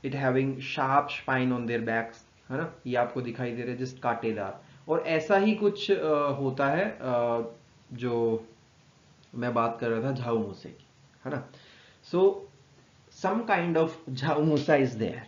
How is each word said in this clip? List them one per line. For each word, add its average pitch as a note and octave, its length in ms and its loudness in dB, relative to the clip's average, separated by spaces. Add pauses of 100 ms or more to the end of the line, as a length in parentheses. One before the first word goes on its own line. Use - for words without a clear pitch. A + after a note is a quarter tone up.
it C3+ 80 -4
having C3+ 340 2
sharp C3+ 560 0
spine B2+ 420 0
on B2+ 120 0
their A#2 200 -2
backs, A2+ 380 -2 (340)
है - 0 -
ना? D#3 240 -4 (120)
ये B2 100 -2
आपको A#2+ 240 0
दिखाई A#2+ 320 -6
दे A#2+ 100 -6
रहा B2 100 -4
है A#2+ 60 -6
just B2+ 200 -6
कांटेदार, A2 680 -4 (240)
और E3 120 2
ऐसा D#3+ 360 2
ही G#3 180 6
कुछ, G3+ 360 0
अ, D#3 240 4
होता C#3 540 0
है, F3+ 340 0
अ, A#2+ 400 0 (500)
जो A#2 540 0 (880)
मैं A#2+ 200 -2
बात A#2 260 2
कर A#2+ 80 -2
रहा A2+ 220 0
था C3+ 40 -2
झाऊ A#2+ 240 -2
मूसे G2+ 300 -6
की, - 180 -20 (380)
है C#3 80 -6
ना? C3 180 -8 (640)
So F#3+ 200 6 (920)
some A3 240 0
kind E3+ 260 2
of D#3+ 140 4 (200)
झाऊ D3 320 0
मूसा D#3 300 4
is C#3 140 6
there A2 420 -4